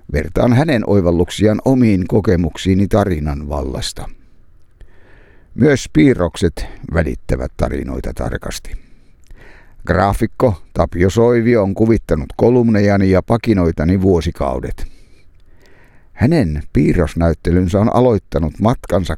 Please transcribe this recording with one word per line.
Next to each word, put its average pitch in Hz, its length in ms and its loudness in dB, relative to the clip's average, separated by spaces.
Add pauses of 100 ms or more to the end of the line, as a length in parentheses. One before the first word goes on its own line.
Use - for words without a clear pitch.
(120)
vertaan - 400 0
hänen 135 340 2
oivalluksiaan 92 800 2
omiin 113 440 2
kokemuksiini 92 800 0
tarinan 76 600 -2
vallasta. 67 600 -8 (1500)
Myös 139 380 2
piirrokset 113 760 2 (280)
välittävät 67 640 -4
tarinoita 65 580 -6
tarkasti. - 580 -8 (1120)
Graafikko 98 760 0 (120)
Tapio 90 360 0
Soivio 117 520 2
on 95 120 -2
kuvittanut 98 600 0
kolumnejani 101 760 2
ja 90 120 4
pakinoitani 92 800 0
vuosikaudet. 73 840 -2 (1300)
Hänen 101 500 0 (100)
piirrosnäyttelynsä 85 1080 0
on 110 140 0
aloittanut 98 640 0
matkansa 95 580 -2